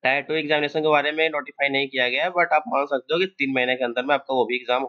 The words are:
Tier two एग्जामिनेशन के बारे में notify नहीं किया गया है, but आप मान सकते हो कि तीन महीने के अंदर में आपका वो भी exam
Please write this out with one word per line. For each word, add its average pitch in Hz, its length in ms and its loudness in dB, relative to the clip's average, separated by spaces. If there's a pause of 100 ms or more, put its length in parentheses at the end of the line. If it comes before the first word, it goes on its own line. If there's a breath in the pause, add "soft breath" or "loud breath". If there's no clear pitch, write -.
Tier 139 240 0
two 156 60 -2
एग्जामिनेशन 151 460 0
के 156 80 2
बारे 151 240 4
में 160 180 2
notify 139 380 -4
नहीं 139 200 0
किया 131 200 0
गया 135 160 -2
है, 185 60 -2
but 170 220 0
आप 151 160 2
मान 135 180 0
सकते 139 280 -4
हो 170 60 0
कि 190 60 2
तीन 135 280 -4
महीने 127 220 2
के 127 80 -2
अंदर 120 200 -2
में 143 100 2
आपका 135 200 -4
वो 123 120 4
भी 123 100 -4
exam 123 320 -2